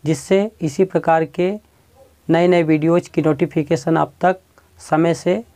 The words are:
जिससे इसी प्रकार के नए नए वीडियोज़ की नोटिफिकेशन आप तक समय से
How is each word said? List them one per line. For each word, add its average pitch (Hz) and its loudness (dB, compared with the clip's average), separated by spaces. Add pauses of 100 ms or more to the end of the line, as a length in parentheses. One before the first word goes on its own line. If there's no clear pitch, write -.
जिससे 190 -2 (100)
इसी 175 -2
प्रकार 165 0
के 175 -4 (760)
नए 165 2
नए 175 4
वीडियोज़ 160 0
की 165 -2
नोटिफिकेशन 160 -2
आप 151 -2
तक 185 0 (420)
समय 165 0
से 185 -4 (120)